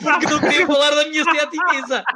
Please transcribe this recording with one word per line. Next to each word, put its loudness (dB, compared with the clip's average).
porque 0
não 0
queria 2
falar 2
da 2
minha -2
Seat 0
Ibiza? -2